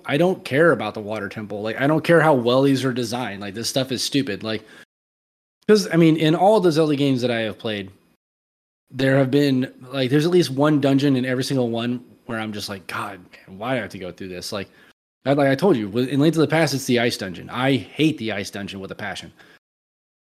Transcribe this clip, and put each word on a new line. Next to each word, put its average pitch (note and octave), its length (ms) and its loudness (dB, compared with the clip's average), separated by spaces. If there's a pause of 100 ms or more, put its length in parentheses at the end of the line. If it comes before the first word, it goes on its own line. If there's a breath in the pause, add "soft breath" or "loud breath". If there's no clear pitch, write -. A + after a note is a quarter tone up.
I C#3 120 -2
don't F3 280 0
care D#3 260 4
about G#2+ 220 -2
the A2+ 80 -10
water G2+ 280 -8
temple. G#2 320 -10
Like, A2 180 -6
I C3 80 0
don't D3+ 160 0
care E3 180 6
how D#3 120 4
well B2 300 4
these C3+ 220 2
are C3 80 -2
designed. A#2 480 -6
Like, G2+ 120 -10
this A2+ 160 -6
stuff C3 220 -4
is A#2 120 -4
stupid." G#2 400 -2
Like, A2 200 -6 (1040 loud breath)
'cause, G#3 240 4
I E3 60 2
mean, E3 200 6
in D#3 180 2
all G3+ 240 4
the F3+ 120 4
Zelda D3+ 240 2
games C3+ 260 0
that B2 100 0
I A#2 100 -2
have G#2+ 180 -6
played, G2+ 320 -6 (1000)
there C3+ 280 2
have C3 140 2
been, C3+ 400 2 (200)
like, C3 180 -2
there's D3 160 2
at F3 60 0
least E3+ 180 4
one C#3+ 320 2
dungeon C#3 340 4
in B2+ 100 -2
every C3 180 -4
single B2+ 260 -2
one A#2+ 340 -4 (220)
where A2+ 140 -6
I'm A2 140 -8
just G#2 160 -10
like, F#2+ 180 -12
"God, G2+ 320 -10 (280)
man, F#2+ 100 -20
why A#2 160 -6
do B2+ 60 -2
I - 20 -4
have F#2+ 100 -10
to G2 80 -14
go F#2 120 -10
through F#2+ 180 -14
this?" F2+ 240 -12
Like, G2 160 -8 (560 soft breath)
I, C3+ 80 2
like C#3+ 160 2
I C3+ 60 2
told E3+ 220 2
you, G#2 120 -4
with, B2 200 -2
in C3+ 120 0
Link D#3+ 120 4
to D#3+ 60 0
the D3 80 4
Past, D#3 260 0
it's C3 120 -6
the A#2+ 140 2
ice A#2+ 180 0
dungeon. F#2 320 -12
I C3 260 0
hate C#3 420 -2
the A2 140 -6
ice G2 180 -6
dungeon G2 300 -12
with F#2+ 120 -12
a - 40 -10
passion. F#2 360 -12 (1080 soft breath)